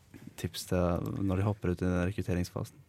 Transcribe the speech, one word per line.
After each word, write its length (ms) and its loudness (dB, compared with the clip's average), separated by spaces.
tips 320 -6
til 320 4
når 140 2
de 60 2
hopper 280 0
ut 100 -2
i 40 0
den 260 2
rekrutteringsfasen? 640 -2